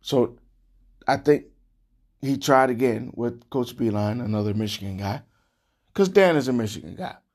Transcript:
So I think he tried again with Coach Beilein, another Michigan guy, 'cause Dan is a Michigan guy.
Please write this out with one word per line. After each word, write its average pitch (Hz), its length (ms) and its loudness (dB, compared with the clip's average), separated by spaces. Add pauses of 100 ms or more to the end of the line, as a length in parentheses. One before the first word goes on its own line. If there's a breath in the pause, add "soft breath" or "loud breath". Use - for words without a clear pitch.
So - 380 0 (680)
I 135 100 2
think 147 300 2 (720)
he 135 180 -2
tried 131 320 4
again 120 440 -2
with 120 360 -8
Coach 123 260 -6
Beilein, 107 480 -2
another 104 300 -2
Michigan 101 440 -6
guy, 101 240 -6 (720)
'cause 196 160 2
Dan 190 280 6
is 131 100 0
a 131 60 -2
Michigan 107 420 -4
guy. - 220 -10 (180)